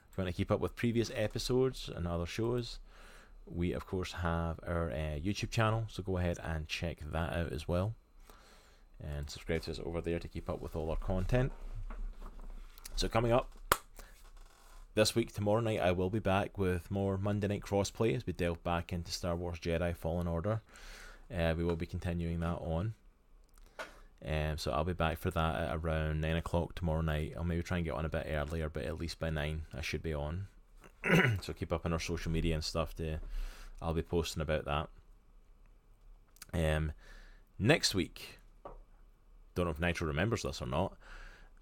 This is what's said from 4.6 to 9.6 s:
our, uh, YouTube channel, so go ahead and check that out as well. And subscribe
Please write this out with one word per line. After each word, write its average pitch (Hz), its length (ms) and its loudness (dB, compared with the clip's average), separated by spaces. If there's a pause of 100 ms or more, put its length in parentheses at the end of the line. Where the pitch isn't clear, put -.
our, 85 240 0
uh, 76 320 -2
YouTube 104 280 -2
channel, 110 380 2
so - 140 -6
go 92 140 0
ahead 87 260 2
and 78 240 -4
check - 320 -4 (140)
that 82 200 0
out 85 200 -2
as 76 160 -4
well. 92 260 2 (1080)
And 71 280 -4
subscribe - 320 -2